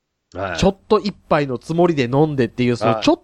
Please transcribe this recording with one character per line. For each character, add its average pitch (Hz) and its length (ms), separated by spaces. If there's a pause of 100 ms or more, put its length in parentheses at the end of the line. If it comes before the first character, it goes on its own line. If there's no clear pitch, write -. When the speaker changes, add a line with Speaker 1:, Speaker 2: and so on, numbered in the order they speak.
(340)
Speaker 1:
は 92 200
い。 82 40
Speaker 2:
ち - 100
ょ - 20
っ 196 80 (100)
と 214 140
一 196 100
杯 151 340
の 127 120
つ - 160
も 175 140
り 170 80
で 143 80
飲 135 240
ん 147 100
で 127 80
っ - 20
て - 160
い 120 80
う、 120 60
そ 107 80
の、 113 80
Speaker 1:
は 110 80
い。 - 20
Speaker 2:
ち - 60
ょ 330 60
っ - 80